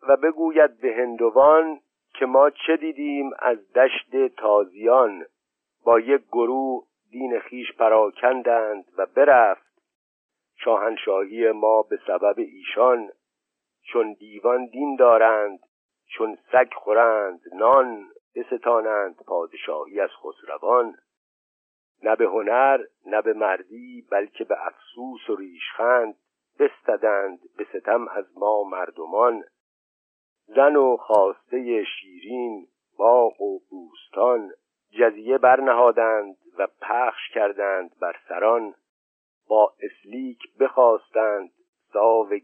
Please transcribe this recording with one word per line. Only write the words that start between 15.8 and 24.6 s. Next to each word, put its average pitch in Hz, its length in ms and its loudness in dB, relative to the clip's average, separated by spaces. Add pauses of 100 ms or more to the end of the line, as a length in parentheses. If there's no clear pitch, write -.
چون 107 320 -8 (140)
سگ 123 220 2
خورند 107 680 0 (120)
نان، 113 540 2 (280)
بستانند 110 800 -4
پادشاهی 82 840 -10
از 95 100 -4
خسروان. 85 840 -4 (1080)
نه 110 120 0
به 117 100 0
هنر، 113 540 2 (260)
نه 104 160 -4
به 110 120 -2
مردی، 110 800 -8
بلکه 104 320 -6
به - 220 -6